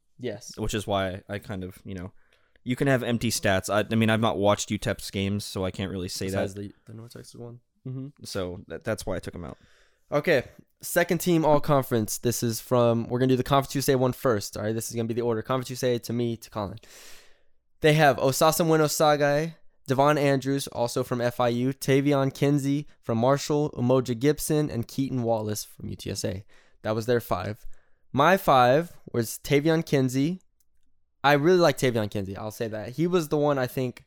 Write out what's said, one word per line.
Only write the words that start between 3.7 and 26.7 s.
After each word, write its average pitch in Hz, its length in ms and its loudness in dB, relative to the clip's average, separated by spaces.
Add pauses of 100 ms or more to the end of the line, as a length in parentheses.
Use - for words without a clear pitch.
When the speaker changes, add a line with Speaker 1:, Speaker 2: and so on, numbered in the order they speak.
Speaker 2:
I 113 40 2
mean, 110 140 4
I've 110 120 2
not 82 160 0
watched 101 340 2
U 104 60 -2
tep's - 340 -6
games, 101 320 -4
so 95 220 -6
I 92 60 -4
can't 95 200 -6
really 92 160 -6
say 98 200 -8
Speaker 1:
Besides 98 260 -4
Speaker 2:
that. 101 80 -12
Speaker 1:
the, 101 120 -12 (120)
the - 80 -20
North 113 200 -20
Texas 120 220 -20
one. 120 240 -16 (280)
Speaker 2:
Mm-hmm. 131 200 -10 (160)
So 90 460 -8
that, 82 160 -12
that's 107 200 -4
why 92 120 -4
I - 20 -8
took - 160 -12
him 85 80 -12
out. 65 140 -14 (540)
Speaker 1:
Okay, 143 320 0 (360)
second 175 380 0
team 165 260 2
all 147 160 6
conference. 127 600 0
This 120 240 -2
is 113 180 -4
from, 117 480 2
we're 123 100 -2
gonna 131 140 2
do - 20 4
the 123 80 0
Conference 139 320 0
U 139 40 -2
S 131 100 0
A 135 80 4
one 127 160 0
first. - 420 -2
All 107 80 -6
right, 110 120 -2
this 113 140 -8
is 117 60 -10
gonna 117 120 -4
be 117 80 -4
the 120 60 -4
order. 113 200 -2
Conference 131 300 -4
U - 20 -10
S 123 100 -8
A 123 160 0
to - 140 -8
me 117 240 -4
to - 140 -20
Colin. 104 260 -8 (1040)
They 151 140 6
have 147 220 6
Osasa 160 480 2
Win 160 160 4
Osagai, 151 760 2 (300)
Devon 139 320 4
Andrews, 139 500 0
also 120 360 -2
from 123 160 -4
F 120 220 -2
I 120 80 2
U, 123 240 0
Tavion 139 600 2
Kinsey 143 540 0 (140)
from 113 160 -4
Marshall, 143 600 2
Umoja 123 400 2
Gibson, 151 540 0
and 120 160 -4
Keaton 131 360 -4
Wallace 107 420 -2
from 107 240 -14
U 98 80 -10
T - 120 -10
S 98 140 -6
A. 98 220 -6 (380)